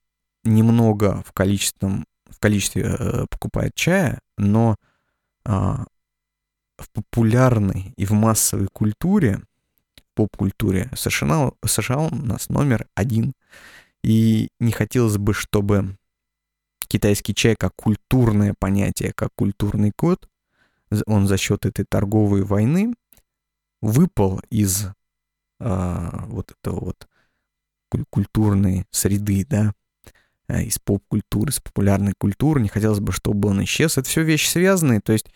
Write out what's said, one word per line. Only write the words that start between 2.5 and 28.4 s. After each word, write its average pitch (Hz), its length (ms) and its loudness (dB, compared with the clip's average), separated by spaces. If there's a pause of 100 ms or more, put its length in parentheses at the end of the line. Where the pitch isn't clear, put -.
э, - 320 -4
покупает - 440 -4
чая, 170 440 0 (180)
но, 107 400 2 (680)
а, - 420 -2 (920)
в - 120 -20
популярной 110 1040 0
и - 80 -4
в 98 80 -2
массовой 107 540 0
культуре, 131 760 0 (760)
поп-культуре 98 800 -2
С - 160 -6
Ш - 160 -2
А, 143 260 0 (120)
С 110 180 -2
Ш 127 120 -4
А 139 40 -2
у 160 160 -2
нас - 340 -6
номер 123 460 0
один. 117 400 0 (680)
И 110 460 2 (120)
не 117 120 2
хотелось 110 460 0
бы, 101 160 0
чтобы 101 640 0 (920)
китайский 104 460 0
чай 113 220 2
как - 200 -4
культурное 104 840 0
понятие, 98 560 -2
как - 200 -6
культурный 101 560 -2
код, - 380 -2 (640)
з-, 107 160 0
он 104 200 2
за 98 100 2
счёт - 300 -2
этой 98 180 -4
торговой 104 580 2
войны 135 520 0 (840)
выпал 107 600 0 (100)
из, 101 360 0 (760)
а, 90 680 -4
вот - 240 -10
этого - 320 -8
вот - 240 -12 (840)
куль-, - 200 -2
культурной 101 800 2